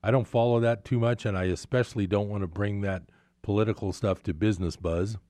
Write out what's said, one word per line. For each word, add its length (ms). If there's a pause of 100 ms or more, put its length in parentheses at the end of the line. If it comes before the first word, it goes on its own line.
I 80
don't 160
follow 320
that 260
too 140
much, 260
and 140
I 60
especially 640
don't 200
want 140
to 60
bring 320
that 240 (380)
political 500
stuff 320
to 100
Business 400
Buzz. 420 (140)